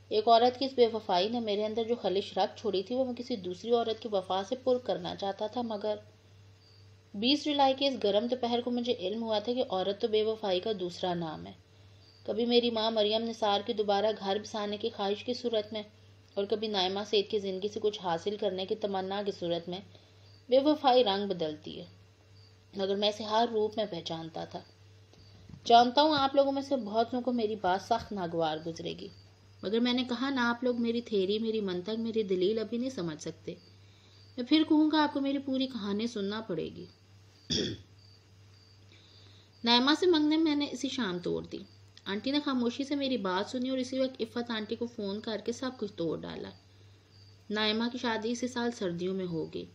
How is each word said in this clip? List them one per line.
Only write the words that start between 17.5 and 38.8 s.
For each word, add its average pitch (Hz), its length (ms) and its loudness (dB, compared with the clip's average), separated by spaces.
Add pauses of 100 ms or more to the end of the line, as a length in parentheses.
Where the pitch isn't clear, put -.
से 208 120 -6
कुछ 208 220 0
हासिल 185 340 -2
करने 190 300 -2
की 220 80 -2
तमन्ना 196 480 -2
की 202 100 -2
सूरत 170 360 -4
में 180 140 -8 (680)
बेवफाई 269 520 6
रंग 202 260 2
बदलती 160 440 -4
है, 175 160 -14 (920)
मगर 196 180 0
मैं 208 140 2
इसे 214 140 -6
हर 220 240 4
रूप 214 300 0
में 208 120 -2
पहचानता 165 560 -8
था। - 180 -12 (1000)
जानता 240 360 8
हूँ 311 140 4
आप 269 200 2
लोगों 277 160 4
में 277 100 -2
से 277 140 -2
बहुतों 233 460 -2
को 247 100 -2
मेरी 220 240 0
बात 190 240 2
सख्त 226 320 -2
नागवार 165 500 -2
गुजरेगी, 170 480 -8 (540)
मगर 214 160 0
मैंने 247 240 0
कहा 254 260 -2
ना, 247 200 2
आप 240 140 -4
लोग 247 140 0
मेरी 233 220 0
थेरी, 208 380 0
मेरी 220 220 0
मंतक, 190 380 -2
मेरी 226 260 0
दलील 190 340 2
अभी 220 200 -2
नहीं 262 120 -2
समझ 170 280 -4
सकते। - 380 -10 (840)
मैं 247 80 -4
फिर 311 180 6
कहूँगा, 311 380 6
आपको 294 180 0
मेरी 277 180 0
पूरी 269 280 0
कहानी 214 420 -2
सुनना 208 320 -4
पड़ेगी। 170 480 -6 (640)
<clears throat> - 240 -2 (1900)